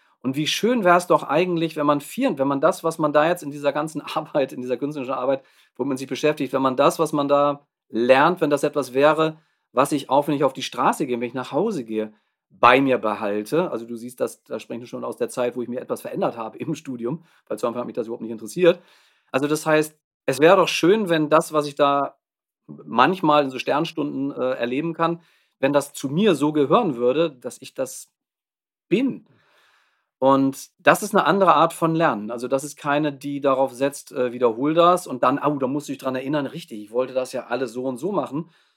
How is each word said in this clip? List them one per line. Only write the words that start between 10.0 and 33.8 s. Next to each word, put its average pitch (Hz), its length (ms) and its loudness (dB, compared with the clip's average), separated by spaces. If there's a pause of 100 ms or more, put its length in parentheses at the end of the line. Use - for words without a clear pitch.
auch, 143 180 2
wenn 151 80 0
ich 143 80 0
auf 135 100 2
die 135 100 -12
Straße 156 440 -2
gehe, 123 120 -2
wenn 123 80 -6
ich 120 60 -10
nach 127 180 -8
Hause 196 320 -2
gehe, 107 300 -6 (360)
bei 123 320 6
mir 131 180 2
behalte. 107 720 -2
Also 117 140 -6
du 117 100 -12
siehst, 120 240 -14
das, 120 240 -6
da 117 160 -10
spreche 120 240 -12
ich 120 60 -18
schon 123 140 -10
aus 120 140 -10
der 117 120 -4
Zeit, 123 260 -4
wo 127 80 -6
ich 117 40 -8
mir 120 140 -8
etwas 117 200 -8
verändert 127 360 -8
habe 110 220 -12
im 160 160 -6
Studium, 131 480 -8 (240)
weil 110 100 -8
zu 117 100 -6
Anfang 120 140 -6
hat 120 60 -8
mich 110 80 -12
das 117 120 -6
überhaupt 117 140 -10
nicht 113 100 -10
interessiert. 170 480 2 (520)
Also 135 160 0
das 151 180 -2
heißt, 156 320 2 (300)
es 135 120 -2
wäre 165 180 8
doch 170 100 4
schön, 196 420 2
wenn 156 200 2
das, 156 240 4
was 151 140 2
ich 143 80 -10
da 143 420 2 (500)
manchmal 151 760 2
in 135 60 -2
so 131 100 -10
Sternstunden, 143 720 -4
äh, 131 220 -4
erleben 135 400 -4
kann, 170 280 -2 (380)
wenn 135 140 0
das 143 200 0
zu - 160 -8
mir 180 260 2
so 147 180 0
gehören 151 420 2
würde, 131 360 0
dass 123 300 -16
ich - 120 -20
das - 380 -10 (800)
bin. 226 360 -2 (960)
Und 135 500 2 (100)
das 156 240 4
ist 208 100 -8
eine 175 120 4
andere 175 300 4
Art 160 180 4
von 160 220 0
Lernen. 120 360 0
Also 123 160 -8
das 135 160 -2
ist 147 140 -12
keine, 147 340 -2
die 143 300 -8
darauf 135 320 2
setzt, 139 400 -4